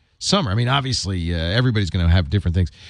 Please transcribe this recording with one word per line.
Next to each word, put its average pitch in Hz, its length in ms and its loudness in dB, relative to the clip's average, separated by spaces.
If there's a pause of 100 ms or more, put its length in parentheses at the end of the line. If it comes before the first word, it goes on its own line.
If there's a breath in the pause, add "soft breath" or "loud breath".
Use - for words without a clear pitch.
(200)
summer. 202 340 0
I - 20 -2
mean, 120 140 0
obviously, 101 680 -2
uh, 85 40 -2
everybody's 104 520 0
gonna 87 180 2
have 85 220 4
different 90 260 0
things. 90 140 2 (200 loud breath)